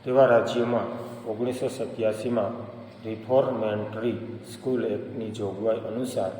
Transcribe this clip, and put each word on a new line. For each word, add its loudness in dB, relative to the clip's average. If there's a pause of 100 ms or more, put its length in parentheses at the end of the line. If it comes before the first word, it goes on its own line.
તેવા 8
રાજ્યમાં 4 (420)
ઓગણીસો -2
સત્યાસીમાં 0 (540)
રિફોર્મેટરી 0 (140)
સ્કૂલ -2
એક્ટની -4
જોગવાઈ -2
અનુસાર -4